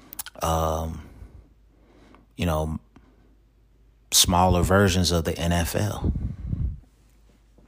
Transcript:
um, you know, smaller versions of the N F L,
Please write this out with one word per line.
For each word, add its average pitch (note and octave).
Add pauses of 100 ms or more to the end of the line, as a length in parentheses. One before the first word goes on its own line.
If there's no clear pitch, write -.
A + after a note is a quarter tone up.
(420)
um, D#2+ (1300)
you F2+
know, D#2 (1300)
smaller F2+
versions F2+
of E2+
the -
N E2+
F F2
L, - (1600)